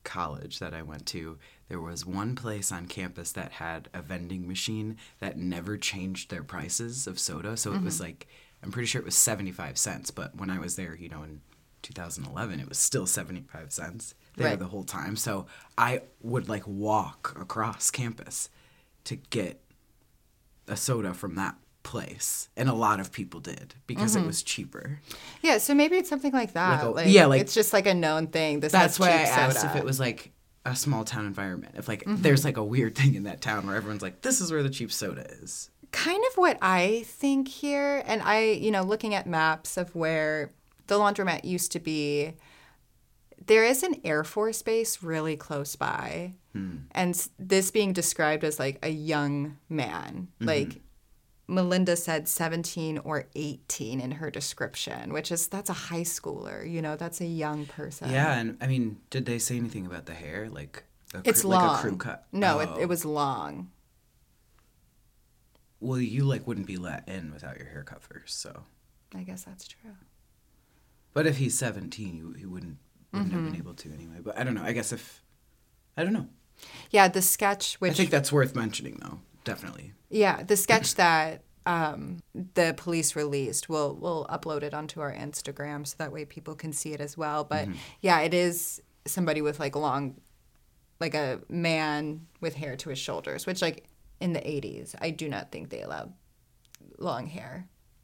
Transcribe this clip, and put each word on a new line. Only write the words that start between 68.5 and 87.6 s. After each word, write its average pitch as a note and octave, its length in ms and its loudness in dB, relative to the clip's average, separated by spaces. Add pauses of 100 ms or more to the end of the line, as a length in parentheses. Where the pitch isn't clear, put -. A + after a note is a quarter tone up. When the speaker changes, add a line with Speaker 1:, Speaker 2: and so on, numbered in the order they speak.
Speaker 2:
I F#3 80 -10
guess F#3 200 -12
that's F#3+ 240 -18
true. - 240 -20 (1200)
Speaker 1:
But D#3 140 2
if C#3 100 2
he's C3 200 0
seventeen, G2 580 -6
you, D#2+ 180 -12
he - 120 -14
wouldn't, F2+ 320 -10 (340)
wouldn't F#3+ 220 -2
have F3 100 0
been D#3+ 100 -4
Speaker 2:
Mm-hmm. E3 80 -8
Speaker 1:
able F2+ 140 -12
to D2+ 180 -14
anyway. E2 300 -16
But G#2 160 -8
I A#2+ 40 0
don't B2+ 120 0
know. F#2 80 -4
I F2+ 80 -2
guess A#2 200 -2
if, - 300 -12 (760)
I D#3 80 -2
don't G3 100 0
know. - 140 -2 (640)
Speaker 2:
Yeah, G3 180 10
the F#3+ 140 2
sketch, G3+ 540 2
which - 160 2
Speaker 1:
I - 40 0
think E3+ 140 4
that's C#3+ 220 4
worth C3 240 4
mentioning, A2 480 -4
though. - 160 -14 (240)
Definitely. - 500 -8 (160)
Speaker 2:
Yeah, G3 340 4
the G3 140 4
sketch A3+ 380 4
Speaker 1:
<clears throat> F#3+ 80 6
Speaker 2:
that, D#3+ 400 4 (220)
um, E3 540 0 (360)
the E3 220 4
police E3 380 0
released, C#3+ 540 -2
we'll, D3+ 260 0
we'll E3 320 -4
upload D3+ 360 -4
it D3 100 -6
onto D3+ 280 -8
our C#3+ 120 -4
Instagram D3 720 -8
so - 140 -10
that D#3 120 -6
way D3+ 140 -8
people D#3 300 -14
can D#3+ 180 -8
see D3+ 200 -6
it C#3+ 80 -8
as C#3+ 160 -10
well. D3+ 260 -2
But, D3+ 240 -2